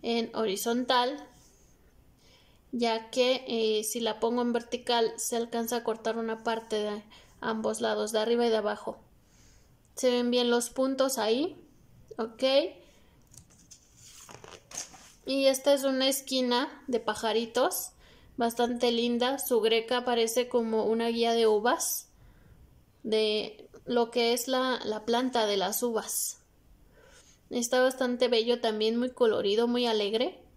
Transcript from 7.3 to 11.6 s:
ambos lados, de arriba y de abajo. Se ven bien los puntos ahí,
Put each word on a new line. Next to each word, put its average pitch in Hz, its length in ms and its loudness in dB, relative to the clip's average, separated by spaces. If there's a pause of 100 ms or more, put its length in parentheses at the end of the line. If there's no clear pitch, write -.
ambos 220 400 -2
lados, 214 320 0
de 220 60 2
arriba 233 280 2
y - 20 2
de 220 80 4
abajo. 208 400 -4 (1000)
Se 254 140 0
ven 247 220 2
bien 240 180 2
los 240 200 2
puntos 262 480 0
ahí, 240 440 -2 (560)